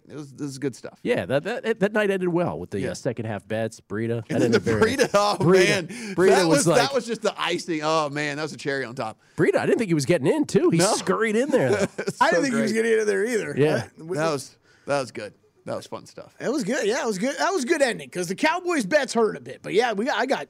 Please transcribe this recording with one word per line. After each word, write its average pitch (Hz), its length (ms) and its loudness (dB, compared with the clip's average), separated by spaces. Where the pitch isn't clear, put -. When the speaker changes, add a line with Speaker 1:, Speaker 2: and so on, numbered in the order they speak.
Speaker 1:
It 107 80 -16
was, 143 160 -14
this 143 180 -10
is 135 80 -12
good 131 160 -4
stuff. - 300 -16
Speaker 2:
Yeah, 196 220 0
that, 139 180 0
that, 226 380 -4
that 208 100 0
night 214 180 2
ended 185 200 0
well 170 280 0
with 175 120 -10
the, - 100 -4
Speaker 1:
Yeah. 127 120 -4
Speaker 2:
uh, - 20 -6
second 117 320 -6
half 104 200 -6
bets. 113 360 -4
Breida. 113 460 -4
That - 40 -6
Speaker 1:
And 123 100 2
then - 20 4
Speaker 2:
ended 117 100 4
Speaker 1:
the 117 80 0
Speaker 2:
very 220 240 2
Speaker 1:
Breida, 254 180 2
oh, 208 280 4
Speaker 2:
Breida, 185 260 6
Speaker 1:
man. 196 200 0
Speaker 2:
Breida 180 140 4
Speaker 1:
That 190 180 4
Speaker 2:
was 160 120 6
Speaker 1:
was, 214 80 2
Speaker 2:
like 170 120 6
Speaker 1:
that 269 140 0
was 240 120 -2
just 226 180 -6
the 196 140 0
icing. 160 460 -4
Oh, 156 260 2
man, 147 280 -4
that 156 60 -6
was 147 100 -6
a 135 40 -14
cherry 139 280 -4
on 120 100 -12
top. 113 240 -8
Speaker 2:
Breida, 247 220 2
I 123 80 0
didn't 247 140 2
think 220 100 -2
he 170 60 0
was 139 100 0
getting 151 220 2
in, 294 180 4
too. 320 240 4
He 170 80 4
Speaker 1:
No. 190 160 4
Speaker 2:
scurried 208 420 0
in 247 140 2
there, 180 220 4
though. 196 200 0
Speaker 1:
<laughs> - 60 -20
It's - 240 -4
Speaker 3:
I 285 80 4
Speaker 1:
so 339 80 4
Speaker 3:
didn't - 60 2
think 254 120 0
he 226 60 0
was 220 100 0
Speaker 1:
great. 226 120 0
Speaker 3:
getting 226 180 2
in 214 60 -2
there 196 180 0
either. 190 320 -2
Speaker 2:
Yeah. 135 300 2
Speaker 3:
Uh, 160 60 -16
with 143 120 -6
Speaker 1:
That 156 100 0
Speaker 3:
the 160 40 0
Speaker 1:
was, - 260 -8
that 139 160 0
was 120 100 -8
good. 104 220 -12
That 120 100 -6
was 92 100 -10
fun 113 220 -14
stuff. - 320 -20
Speaker 3:
That 185 120 -4
was 277 120 -2
good. 220 240 -2
Yeah, 277 160 0
it - 20 -4
was 202 140 -2
good. 262 180 -2
That 320 160 0
was 320 100 -2
good 302 200 2
ending 170 260 -2
'cause 175 180 -6
the 190 60 -4
Cowboys 320 540 0
bets 277 260 2
hurt 208 240 0
a 135 40 -16
bit. 123 200 -16
But 151 120 -8
yeah, 233 200 2
we 202 120 -4
got, 262 120 0
I 233 80 0
got, 254 240 -2